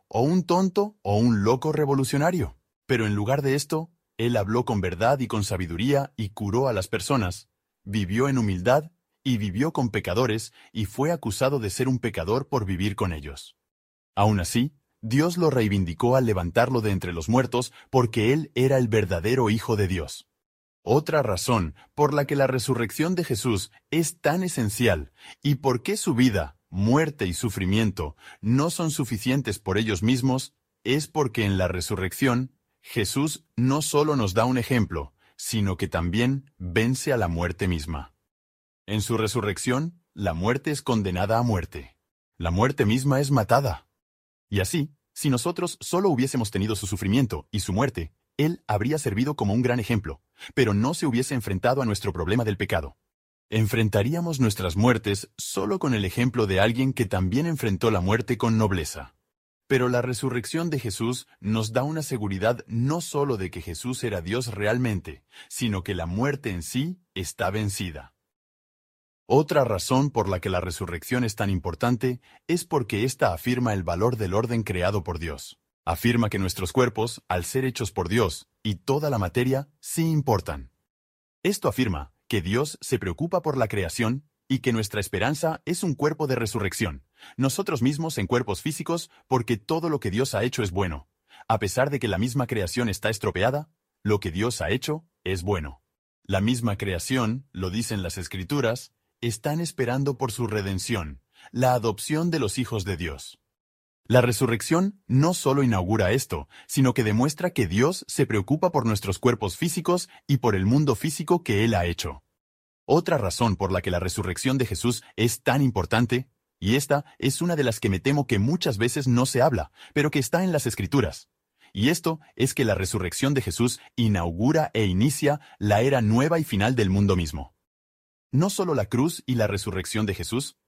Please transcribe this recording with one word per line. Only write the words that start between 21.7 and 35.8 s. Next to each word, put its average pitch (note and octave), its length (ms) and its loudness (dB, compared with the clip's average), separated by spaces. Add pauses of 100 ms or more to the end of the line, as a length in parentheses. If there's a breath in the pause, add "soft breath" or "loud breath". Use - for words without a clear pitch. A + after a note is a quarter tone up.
por C#3+ 200 2
la D3 100 2
que C#3+ 140 -2
la C3+ 100 4
resurrección B2+ 680 -2
de E3+ 100 -2
Jesús A2 480 -2 (180 soft breath)
es D#3 300 -2
tan E3 220 2
esencial G#2+ 680 0 (320 loud breath)
y C#3+ 120 2
por B2 280 0
qué G3+ 140 -2
su - 180 0
vida, G2+ 420 2 (120)
muerte A#2 580 2
y F2 60 -2
sufrimiento G2 840 0 (240 loud breath)
no C3 300 2
son E3 220 -2
suficientes A#2 680 -2
por F#2 180 -2
ellos G#2+ 260 0
mismos, C3 500 0 (320)
es C#3+ 240 0
porque B2+ 340 0
en G2 140 2
la F#2 100 2
resurrección, G#2 880 -2 (280)
Jesús C#3 640 -2 (140)
no C3 240 2
solo D3 340 2
nos G#2 180 0
da A2+ 120 4
un B2+ 120 2
ejemplo, G2+ 560 0 (220 soft breath)
sino G2 400 -2
que F2+ 140 -4